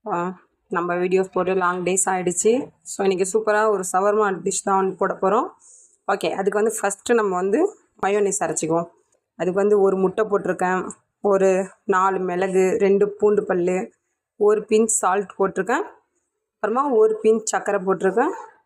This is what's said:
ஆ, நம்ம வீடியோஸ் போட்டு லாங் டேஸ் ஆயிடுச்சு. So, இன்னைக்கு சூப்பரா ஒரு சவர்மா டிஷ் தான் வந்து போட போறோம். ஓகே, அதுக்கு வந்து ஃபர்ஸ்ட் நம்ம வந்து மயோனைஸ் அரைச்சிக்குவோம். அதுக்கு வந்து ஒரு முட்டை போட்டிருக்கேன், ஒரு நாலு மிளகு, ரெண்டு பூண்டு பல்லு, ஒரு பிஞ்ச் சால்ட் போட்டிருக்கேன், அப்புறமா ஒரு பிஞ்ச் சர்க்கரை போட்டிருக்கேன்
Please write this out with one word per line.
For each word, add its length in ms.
ஆ, 60
நம்ம 260
வீடியோஸ் 320
போட்டு 280
லாங் 260
டேஸ் 240
ஆயிடுச்சு. 400
So, 160
இன்னைக்கு 260
சூப்பரா 300
ஒரு 180
சவர்மா 360
டிஷ் 220
தான் 140
வந்து 200
போட 120
போறோம். 240
ஓகே, 160
அதுக்கு 200
வந்து 180
ஃபர்ஸ்ட் 420
நம்ம 220
வந்து 180
மயோனைஸ் 420
அரைச்சிக்குவோம். 420
அதுக்கு 240
வந்து 220
ஒரு 180
முட்டை 280
போட்டிருக்கேன், 500
ஒரு 180
நாலு 240
மிளகு, 360
ரெண்டு 220
பூண்டு 320
பல்லு, 280
ஒரு 140
பிஞ்ச் 300
சால்ட் 380
போட்டிருக்கேன், 460
அப்புறமா 280
ஒரு 140
பிஞ்ச் 280
சர்க்கரை 340
போட்டிருக்கேன் 460